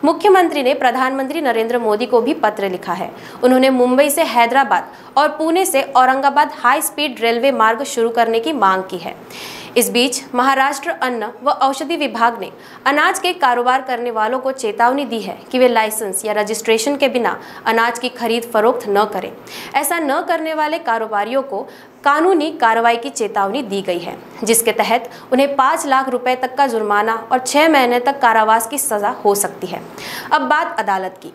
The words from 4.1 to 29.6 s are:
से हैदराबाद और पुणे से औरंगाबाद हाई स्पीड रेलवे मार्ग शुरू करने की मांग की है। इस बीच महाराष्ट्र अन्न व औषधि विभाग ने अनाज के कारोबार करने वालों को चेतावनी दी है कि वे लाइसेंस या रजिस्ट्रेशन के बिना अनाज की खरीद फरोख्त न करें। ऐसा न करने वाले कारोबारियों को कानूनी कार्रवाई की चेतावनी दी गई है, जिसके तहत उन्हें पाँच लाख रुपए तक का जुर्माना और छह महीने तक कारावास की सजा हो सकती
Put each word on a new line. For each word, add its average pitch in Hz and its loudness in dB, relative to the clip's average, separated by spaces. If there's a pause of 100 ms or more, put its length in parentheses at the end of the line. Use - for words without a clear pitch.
से 311 0
हैदराबाद 233 2 (280)
और 294 4
पुणे 320 0
से 269 0
औरंगाबाद 269 2
हाई 277 2
स्पीड 294 -6
रेलवे 233 2
मार्ग 226 2
शुरू 233 -2
करने 226 2
की 320 -4
मांग 190 2
की 185 -8
है। 160 -10 (600)
इस 226 2
बीच 247 0 (140)
महाराष्ट्र 269 0
अन्न 240 -4 (160)
व 277 2
औषधि 277 -2
विभाग 233 0
ने 180 -10 (360)
अनाज 311 2
के 359 -2
कारोबार 254 2
करने 240 -4
वालों 220 -2
को 262 -4
चेतावनी 247 0
दी 226 -6
है 196 -10 (140)
कि 254 0
वे 254 6
लाइसेंस 214 -2
या 214 -4
रजिस्ट्रेशन 220 0
के 277 2
बिना 220 0 (300)
अनाज 233 2
की 247 -4
खरीद 233 -4
फरोख्त 226 2
न 202 4
करें। 190 -8 (440)
ऐसा 302 0
न 294 0
करने 320 -2
वाले 311 -2
कारोबारियों 226 -2
को 202 -8 (420)
कानूनी 320 2 (100)
कार्रवाई 233 4
की 247 -8
चेतावनी 208 -2
दी 196 -6
गई 175 -4
है, 170 -10 (280)
जिसके 220 2
तहत 220 0 (220)
उन्हें 277 2
पाँच 302 2
लाख 269 2
रुपए 247 -2
तक 254 -6
का 277 4
जुर्माना 214 0 (180)
और 254 2
छह 285 2
महीने 247 4
तक 277 -2
कारावास 226 4
की 285 -8
सजा 214 -2
हो 202 4
सकती 185 -4